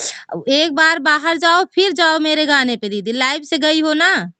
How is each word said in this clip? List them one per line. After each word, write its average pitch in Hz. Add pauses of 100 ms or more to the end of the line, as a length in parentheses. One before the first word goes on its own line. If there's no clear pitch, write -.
(480)
एक 294
बार 320
बाहर 302
जाओ 339
फिर 370
जाओ 320
मेरे 311
गाने 269
पे 214
दीदी, 202
लाइव 262
से 311
गई 311
हो 302
ना। 302